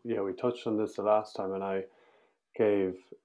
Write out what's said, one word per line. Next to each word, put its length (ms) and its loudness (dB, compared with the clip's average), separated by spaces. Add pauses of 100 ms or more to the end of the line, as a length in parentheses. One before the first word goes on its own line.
yeah, 180 -2
we 120 -2
touched 320 -2
on 100 0
this 200 -2
the 80 -4
last 320 2
time, 180 -4
and 100 -4
I 200 -2 (720)
gave 380 4 (300)